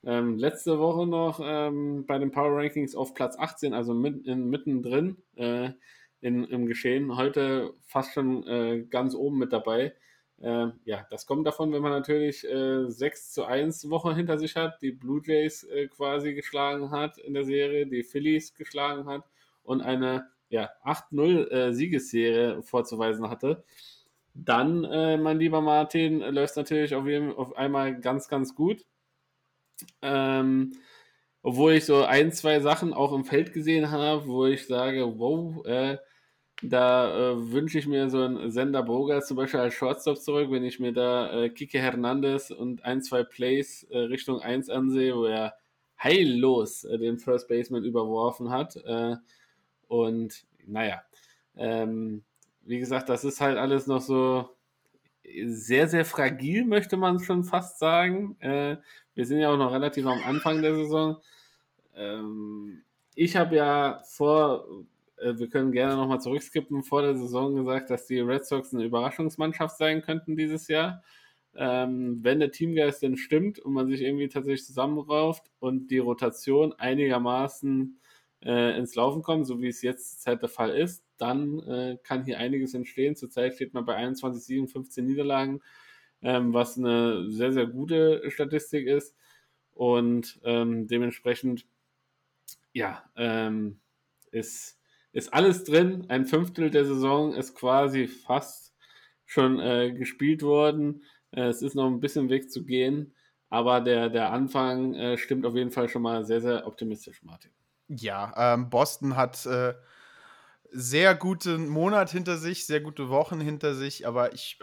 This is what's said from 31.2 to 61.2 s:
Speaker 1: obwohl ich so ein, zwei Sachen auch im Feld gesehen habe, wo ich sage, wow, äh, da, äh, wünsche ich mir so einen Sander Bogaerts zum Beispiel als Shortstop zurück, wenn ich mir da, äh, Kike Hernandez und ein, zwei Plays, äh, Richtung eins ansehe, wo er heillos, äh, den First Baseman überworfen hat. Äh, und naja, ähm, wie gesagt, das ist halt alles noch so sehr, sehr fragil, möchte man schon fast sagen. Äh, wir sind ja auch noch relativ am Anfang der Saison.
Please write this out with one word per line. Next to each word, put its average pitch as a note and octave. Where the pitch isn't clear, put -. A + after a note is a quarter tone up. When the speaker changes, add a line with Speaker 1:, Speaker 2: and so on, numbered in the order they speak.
Speaker 1:
obwohl C3+
ich D#3
so C#3
ein, D3
zwei D3+
Sachen D3+
auch C#3
im C3+
Feld D3
gesehen D#3
habe, D3
wo C3
ich C3+
sage, B2+
wow, D#3+
äh, C3
da, B2
äh, A#2
wünsche D#3
ich C#3+
mir C#3
so C3
einen A#2+
Sander C3
Bogaerts C#3
zum C3
Beispiel C3
als B2
Shortstop C#3
zurück, D3
wenn B2+
ich B2+
mir B2
da, A#2+
äh, A#2
Kike C#3
Hernandez C3
und A#2+
ein, C3
zwei B2
Plays, C3
äh, B2+
Richtung B2
eins B2+
ansehe, C3
wo A#2
er A2
heillos, C3
äh, A2
den A#2
First B2+
Baseman A#2+
überworfen A#2
hat. C3+
Äh, A#2
und A2+
naja, G#2
ähm, A2
wie B2
gesagt, B2+
das A#2+
ist C#3
halt C#3
alles C3+
noch C3
so C3
sehr, A#2+
sehr E3
fragil, D3
möchte G#3
man F3+
schon F3+
fast F3+
sagen. F3+
Äh, C#3+
wir B2
sind C#3+
ja D3+
auch C#3+
noch C3
relativ C#3
am B2
Anfang D#3
der D#3
Saison. D#3